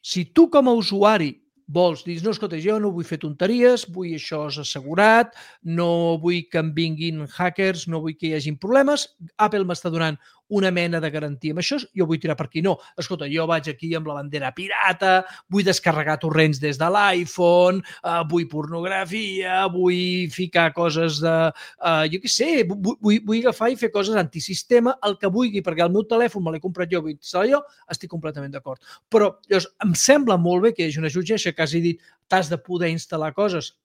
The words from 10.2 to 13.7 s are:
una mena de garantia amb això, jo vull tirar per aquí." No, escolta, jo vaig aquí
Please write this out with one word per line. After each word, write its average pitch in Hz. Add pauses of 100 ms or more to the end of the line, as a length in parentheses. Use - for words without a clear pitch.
una 196
mena 170
de 160
garantia 151
amb 170
això, 269 (160)
jo 180
vull 160
tirar 156
per 147
aquí." 160
No, 190 (180)
escolta, 156
jo 160
vaig 160
aquí 160